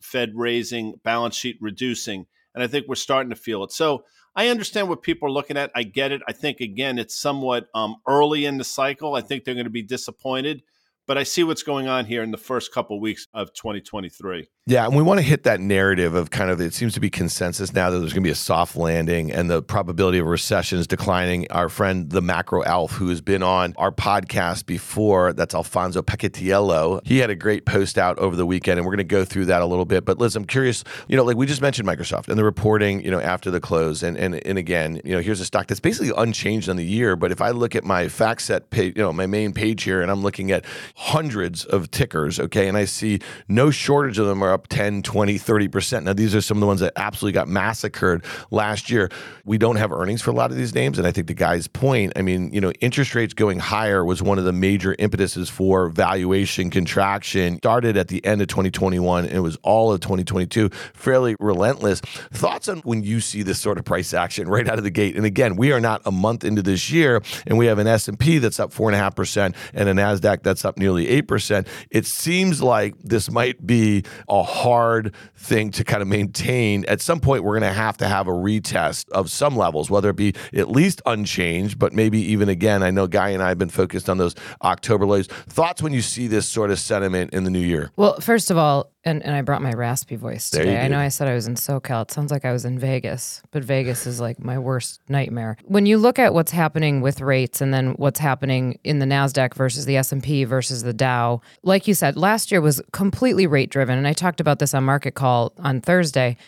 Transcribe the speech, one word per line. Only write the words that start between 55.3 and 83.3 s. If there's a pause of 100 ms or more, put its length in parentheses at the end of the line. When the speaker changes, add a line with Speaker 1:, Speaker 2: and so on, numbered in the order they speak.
Speaker 2:
for
valuation
contraction.
Started
at
the
end
of
twenty
twenty-one,
and
it
was
all
of
twenty
twenty-two, (240)
fairly
relentless. (320)
Thoughts
on
when
you
see
this
sort
of
price
action
right
out
of
the
gate?
And
again,
we
are
not
a
month
into
this
year, (240)
and
we
have
an
S
and
P
that's
up
four
and
a
half
percent (200)
and
a
Nasdaq
that's
up
nearly
eight
percent. (240)
It
seems
like
this
might
be (240)
a
hard (200)
thing
to
kind
of
maintain.
At
some
point,
we're
gonna
have
to
have
a
retest
of
some
levels,
whether
it
be (180)
at
least
unchanged,
but
maybe
even
again,
I
know
Guy
and